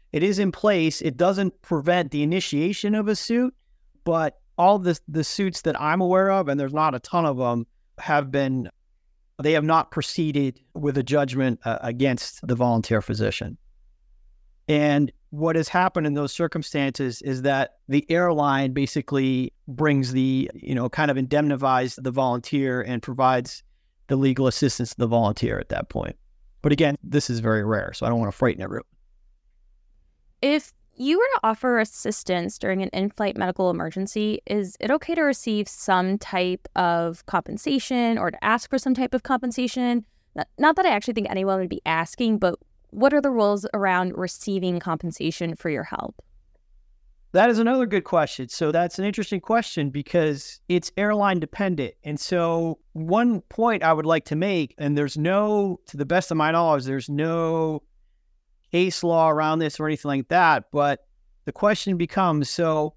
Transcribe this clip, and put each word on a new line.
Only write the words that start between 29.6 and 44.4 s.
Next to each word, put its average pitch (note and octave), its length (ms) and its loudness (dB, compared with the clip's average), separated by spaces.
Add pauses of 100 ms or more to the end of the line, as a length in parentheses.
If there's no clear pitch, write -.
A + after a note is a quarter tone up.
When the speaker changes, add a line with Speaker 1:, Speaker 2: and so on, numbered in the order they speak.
Speaker 2:
If D4 320 0 (260)
you D4 200 2
were B4 160 4
to - 80 2
offer A#3 340 2
assistance G3+ 800 -4
during F#3+ 240 -2
an F#3 100 -4
in-flight G3+ 460 -2
medical F#3 320 0
emergency, F#3+ 800 -4
is G3+ 320 -4
it G#3+ 100 -4
okay D#4 240 0
to E4+ 80 0
receive A3 460 0
some F#3 500 0
type F3+ 580 -4
of E3+ 520 0
compensation A#3 880 -2
or F3 140 0
to - 120 -12
ask A3+ 240 0
for C4+ 120 0
some C4 160 0
type B3+ 180 -2
of B3+ 80 0
compensation? B3 840 -2 (320)
N-, - 100 -4 (120)
not D#4 180 4
that F#4+ 120 2
I - 20 4
actually G#3+ 240 0
think G#3+ 160 -2
anyone F#3+ 300 0
would F#3 100 -4
be - 160 -8
asking, G3+ 540 0
but F3+ 160 2 (340)
what C4+ 240 4
are C#4+ 80 4
the C#4 80 2
rules G#3 460 2
around F#3 420 0
receiving F3+ 640 -4